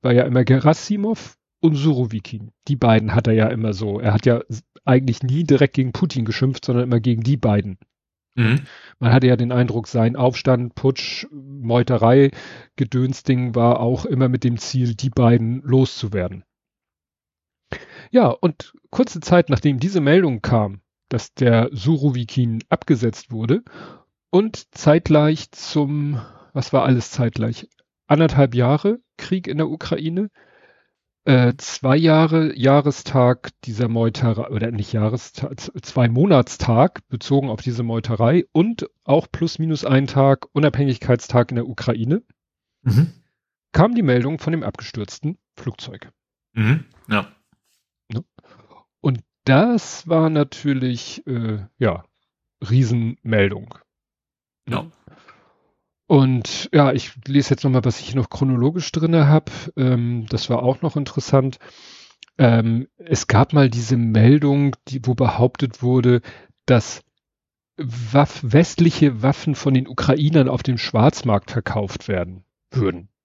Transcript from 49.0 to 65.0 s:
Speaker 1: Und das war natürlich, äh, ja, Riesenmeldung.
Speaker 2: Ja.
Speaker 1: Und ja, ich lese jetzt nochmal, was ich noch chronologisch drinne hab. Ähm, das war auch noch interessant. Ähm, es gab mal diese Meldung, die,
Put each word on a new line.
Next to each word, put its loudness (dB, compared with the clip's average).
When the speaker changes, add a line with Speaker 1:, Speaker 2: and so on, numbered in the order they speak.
Speaker 1:
Und -2
das 0
war 2
natürlich, -4
äh, -6
ja, -2
Riesenmeldung. -2
Speaker 2:
Ja. -8
Speaker 1:
Und 2
ja, 4
ich -4
lese 0
jetzt -2
nochmal, 2
was -2
ich -10
noch -2
chronologisch -2
drinne 2
hab. 2
Ähm, -2
das -6
war -2
auch 0
noch -4
interessant. -2
Ähm, 2
es -4
gab 2
mal 4
diese -2
Meldung, 4
die, -10